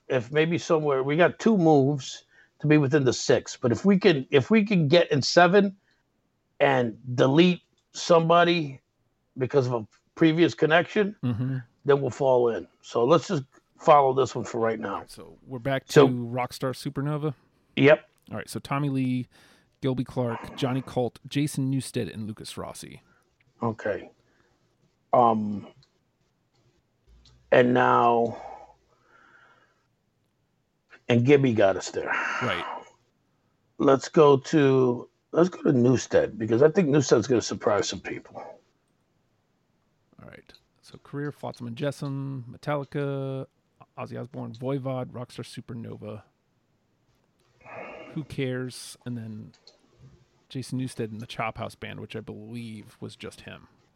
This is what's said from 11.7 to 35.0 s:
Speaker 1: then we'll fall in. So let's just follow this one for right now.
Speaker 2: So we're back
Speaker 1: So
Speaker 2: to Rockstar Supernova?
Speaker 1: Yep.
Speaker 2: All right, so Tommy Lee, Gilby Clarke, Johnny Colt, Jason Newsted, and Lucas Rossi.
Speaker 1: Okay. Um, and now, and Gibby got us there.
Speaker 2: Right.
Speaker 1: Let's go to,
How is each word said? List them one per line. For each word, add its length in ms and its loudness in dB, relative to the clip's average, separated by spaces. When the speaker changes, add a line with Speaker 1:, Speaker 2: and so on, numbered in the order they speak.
Speaker 1:
then 160 4
we'll 100 -4
fall 380 2
in. 180 -6
So 220 -2
let's 240 2
just 160 -4
follow 340 4
this 220 -2
one 100 -8
for 140 -8
right 200 -2
now. 280 -8
Speaker 2:
So 300 -20
we're 120 -12
back 280 -4
Speaker 1:
So 200 8
Speaker 2:
to 60 -2
Rockstar 640 -8
Supernova? 580 -6
Speaker 1:
Yep. 300 6
Speaker 2:
All 80 -12
right, 120 -12
so 100 -12
Tommy 300 -6
Lee, 380 -4
Gilby 220 -4
Clarke, 520 -8
Johnny 280 -4
Colt, 440 -6
Jason 460 -4
Newsted, 400 -6
and 140 -12
Lucas 300 -14
Rossi. 440 -14
Speaker 1:
Okay. 480 -6
Um, 540 2
and 220 4
now, 640 2
and 160 4
Gibby 280 6
got 220 4
us 160 -8
there. 220 -6
Speaker 2:
Right. 220 -4
Speaker 1:
Let's 300 2
go 300 6
to, 720 2